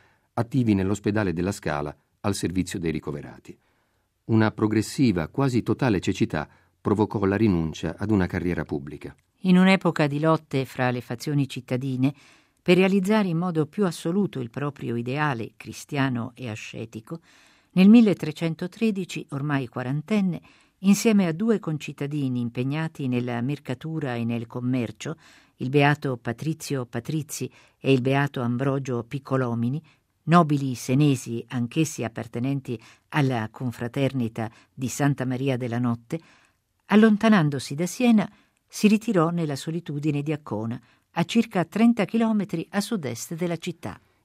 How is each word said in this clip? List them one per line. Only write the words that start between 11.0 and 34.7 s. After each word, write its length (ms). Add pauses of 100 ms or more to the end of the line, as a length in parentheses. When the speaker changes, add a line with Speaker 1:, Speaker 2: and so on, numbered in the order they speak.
Speaker 2:
fazioni 480
cittadine, 640 (480)
per 160
realizzare 500
in 100
modo 280
più 200
assoluto 540
il 100
proprio 460
ideale 640
cristiano 760
e 140
ascetico, 720 (520)
nel 180
milletrecentotredici, 1400
ormai 360
quarantenne, 720 (380)
insieme 480
a 60
due 260
concittadini 800
impegnati 680
nella 320
mercatura 760
e 80
nel 240
commercio, 720 (400)
il 120
beato 460
Patrizio 720
Patrizi 640 (260)
e 140
il 80
beato 400
Ambrogio 640
Piccolomini, 800 (400)
nobili 520
senesi 720
anch'essi 560
appartenenti 760 (300)
alla 420
confraternita 1000 (220)